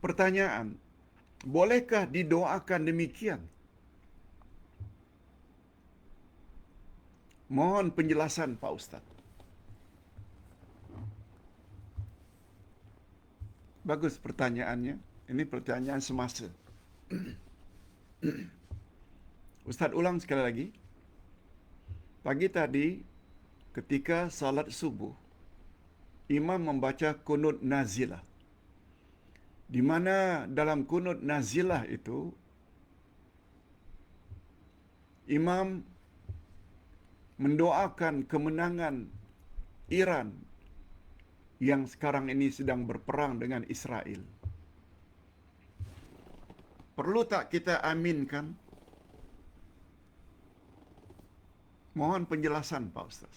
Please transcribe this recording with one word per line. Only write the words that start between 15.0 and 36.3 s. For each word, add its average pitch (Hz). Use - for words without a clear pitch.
Ini 147
pertanyaan 127
semasa. 123
<clears throat> 185
Ustaz 147
ulang 175
sekali 139
lagi. 120
Pagi 160
tadi, 151
ketika 165
salat 147
subuh, 117
Imam 160
membaca 147
kunut 147
nazilah. 127
Di 123
mana 170
dalam 151
kunut 175
nazilah 143
itu, 131
Imam 180